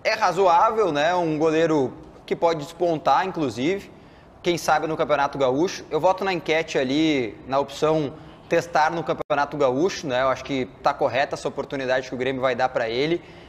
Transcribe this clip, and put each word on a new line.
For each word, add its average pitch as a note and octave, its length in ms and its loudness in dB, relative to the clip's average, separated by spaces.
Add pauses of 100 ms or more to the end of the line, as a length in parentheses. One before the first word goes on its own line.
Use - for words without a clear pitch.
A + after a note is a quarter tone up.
é A3 120 0
razoável, G3 800 4
né? D3+ 220 2
Um E3 240 0
goleiro D#3 540 2 (320)
que - 100 -6
pode E3 300 0
despontar, E3 640 0
inclusive, D#3+ 640 -4 (520)
quem F3 140 0
sabe D3+ 300 0
no D#3 100 -4
Campeonato C#3+ 400 0
Gaúcho. C#3 540 0
Eu D3 100 -2
voto F#3 240 2
na F#3+ 80 0
enquete E3 460 -2
ali, C#3 580 0 (100)
na C3 120 -2
opção D3+ 560 0 (340)
testar D#3+ 440 2
no E3+ 100 -4
Campeonato D3+ 560 -2
Gaúcho, C#3+ 480 0
né? B2+ 160 0
Eu C3+ 60 2
acho B2+ 160 -2
que C3+ 220 -2 (160)
tá C#3+ 120 2
correta C3+ 400 0
essa D3+ 140 -6
oportunidade C3+ 600 -2
que - 60 -8
o B2 40 -6
Grêmio B2+ 220 -2
vai B2+ 140 2
dar B2+ 160 0
pra A#2+ 180 -2
ele. C#3+ 320 0 (280)